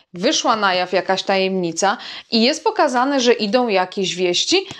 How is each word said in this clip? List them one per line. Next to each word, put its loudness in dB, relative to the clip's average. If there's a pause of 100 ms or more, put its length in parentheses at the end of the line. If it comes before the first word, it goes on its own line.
(140)
wyszła 0
na 2
jaw -2
jakaś 0
tajemnica 0 (340)
i 2
jest 2
pokazane, 2
że 4
idą 0
jakieś -2
wieści, 0 (140)